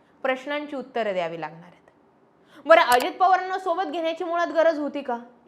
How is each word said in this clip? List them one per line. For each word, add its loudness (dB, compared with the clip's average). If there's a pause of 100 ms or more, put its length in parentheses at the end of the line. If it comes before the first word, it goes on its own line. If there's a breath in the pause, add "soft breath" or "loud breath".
(220 soft breath)
प्रश्नांची -4
उत्तरं -6
द्यावी -4
लागणार -12
आहेत. -20 (920 loud breath)
बरं, 8
अजित 2
पवारांना 2
सोबत -2
घेण्याची -4
मुळात 0
गरज 2
होती -6
का? -6 (300)